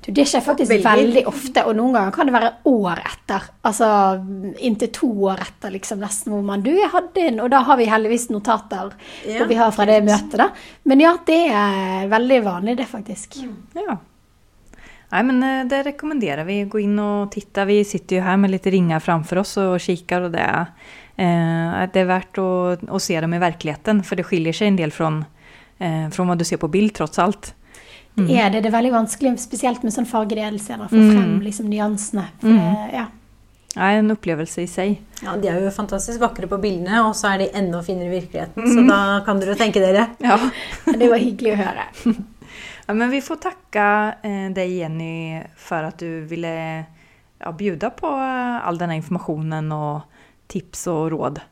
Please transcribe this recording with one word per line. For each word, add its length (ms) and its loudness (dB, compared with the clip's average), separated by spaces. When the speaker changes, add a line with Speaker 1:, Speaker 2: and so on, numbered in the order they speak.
Speaker 1:
Du, 60 -8
det 160 4
skjer 160 2
faktisk 260 0
Speaker 2:
Veldig. 140 4
Speaker 1:
veldig 440 6
ofte, 380 -2
og 120 0
noen 160 2
ganger 180 2
kan 160 0
det 60 0
være 160 4
år 420 2
etter. 340 -6
Altså, 240 2
inntil 320 0
to 160 -2
år 100 -4
etter, 320 -10
liksom, 280 -8
nesten, 340 -6
hvor 100 -4
man, 180 -4
du, 140 0
jeg 160 4
hadde 320 -2
en, 160 0
og 100 -2
da 140 6
har 140 6
vi 80 4
heldigvis 440 0
notater 640 -2
Speaker 2:
Ja, 120 -6
Speaker 1:
hvor 100 2
vi 80 4
har 160 4
fra 140 2
det 160 6
Speaker 2:
fint. 100 4
Speaker 1:
møtet 260 0
da. 120 6
Men 160 6
ja, 140 8
det 120 4
er 640 0
veldig 340 4
vanlig 340 -2
det, 100 -6
faktisk. 580 -14
Speaker 2:
Mm. 100 -14
Speaker 3:
Ja. 200 -6
Nei, 100 2
men, 200 2
eh, 220 -2
det 200 0
rekommenderer 600 -4
vi. 200 -4
Gå 160 -4
inn 180 0
og 320 -2
titta. 340 -6
Vi 200 4
sitter 320 -4
jo 60 0
her 140 2
med 140 4
litt 140 -2
ringer 340 2
framfor 400 0
oss 180 -4
og 220 0
kikker, 460 -2
og 80 -6
det 80 -2
er, 260 0
eh, 760 0
det 80 4
er 100 2
verdt 320 -4
å, 320 0
å 100 -2
se 220 -2
dem 120 0
i 60 0
virkeligheten, 640 0
for 160 -4
det 60 -2
skiljer 280 0
seg 140 0
en 80 4
del 160 0
från, 340 -2
eh, 300 -2
från 180 -2
hva 100 0
du 60 0
ser 140 -2
på 120 -2
bild, 240 2
trots 260 -4
allt. 340 0
Speaker 1:
Det 140 2
Speaker 3:
Mm. 80 4
Speaker 1:
er 140 4
det. 120 0
Det 100 0
er 40 4
veldig 140 2
vanskelig, 480 0
spesielt 440 -4
med 100 -2
sånn 120 -2
fargeledelse, 720 -4
da, 100 -10
få 80 0
Speaker 3:
Mm. 180 10
Speaker 1:
frem 280 4
liksom 280 -6
nyansene. 560 -4
For 80 0
Speaker 3:
Mm. 120 8
Speaker 1:
det, 340 -2
ja. 120 -6
Speaker 3:
Det 80 -4
er 180 4
en 120 4
opplevelse 500 -4
i 60 -4
seg. 300 -2
Speaker 2:
Ja, 120 -8
de 120 -2
er 140 0
jo 100 0
fantastisk 480 -6
vakre 280 -2
på 140 -4
bildene, 460 0
og 80 -2
så 180 -2
er 60 -2
de 180 0
enda 240 -2
finere 320 -6
i 80 -2
virkeligheten. 460 -10
Så 160 4
Speaker 3:
Mm. 40 10
Speaker 2:
da 380 4
kan 140 0
dere 160 -2
jo 80 2
tenke 180 0
dere. 280 4
Speaker 3:
Ja. 160 4
Speaker 1:
<laughs> 480 -4
Det 240 4
var 80 6
hyggelig 360 0
å 40 0
høre. 280 -4
Speaker 3:
<laughs> 200 0
Ja, 60 -2
men 160 0
vi 120 -2
får 180 -8
takke, 840 0
eh, 260 -6
deg, 200 -4
Jenny, 720 -8
for 200 -10
at 120 -10
du 300 -10
ville, 580 -8
ja, 100 -10
bjuda 440 -4
på, 160 -6
eh, 560 -4
all 100 -2
denne 240 -4
informasjonen 720 -6
og 320 -6
tips 380 -10
og 260 -2
råd. 260 -6